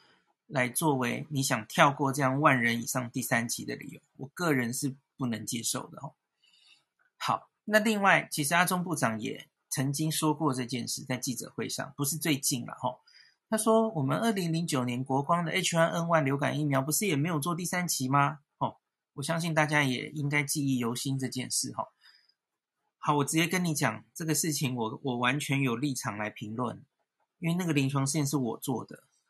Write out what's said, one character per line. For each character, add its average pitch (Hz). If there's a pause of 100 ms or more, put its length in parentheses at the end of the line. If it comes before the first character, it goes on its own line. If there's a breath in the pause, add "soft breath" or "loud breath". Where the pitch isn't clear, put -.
(460 soft breath)
来 127
作 143
为 123
你 139
想 123
跳 151
过 139
这 139
样 135
万 143
人 117
以 -
上 123
第 127
三 117
期 -
的 120
理 -
由， - (160)
我 135
个 175
人 123
是 135 (200)
不 139
能 117
接 131
受 -
的 -
哦。 - (1040 soft breath)
好， - (140)
那 214
另 208
外， 175
其 151
实 147
阿 175
中 180
部 175
长 113
也 - (220)
曾 139
经 156
说 156
过 143
这 123
件 117
事， -
在 131
记 123
者 -
会 110
上， -
不 143
是 156
最 147
近 -
啦 -
吼。 - (480 soft breath)
他 220
说 220
，“我 156
们 135
二 226
零 180
零 170
九 131
年 123
国 135
光 170
的 151
H 180
one 165
N 170
one 165
流 139
感 139
疫 151
苗 135
不 139
是 208
也 180
没 147
有 160
做 170
第 180
三 180
期 131
吗？” 143 (180)
吼， - (340)
我 143
相 165
信 165
大 156
家 147
也 127
应 143
该 147
记 139
忆 131
犹 120
新 135
这 131
件 123
事 120
吼。 - (1080 soft breath)
好， 151
我 139
直 -
接 160
跟 180
你 160
讲， 113 (120)
这 170
个 156
事 156
情 135
我， 113
我 123
完 123
全 139
有 123
立 135
场 110
来 107
评 107
论， 110 (560)
因 160
为 170
那 185
个 165
临 139
床 135
试 143
验 147
是 143
我 123
做 110
的。 - (260)